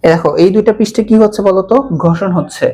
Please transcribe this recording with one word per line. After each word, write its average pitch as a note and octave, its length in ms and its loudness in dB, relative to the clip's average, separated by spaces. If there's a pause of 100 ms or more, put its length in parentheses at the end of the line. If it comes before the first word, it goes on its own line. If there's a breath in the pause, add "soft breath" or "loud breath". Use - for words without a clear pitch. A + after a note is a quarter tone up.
এই E3+ 100 2
দেখো, E3 160 0 (140)
এই F#3+ 120 4
দুইটা G#3+ 220 2
পৃষ্ঠে A3+ 320 -2
কি A3 120 4
হচ্ছে G#3+ 260 0
বলো F#3+ 140 2 (100)
তো? A3 40 2 (280)
ঘর্ষণ F3 340 0
হচ্ছে। - 360 -4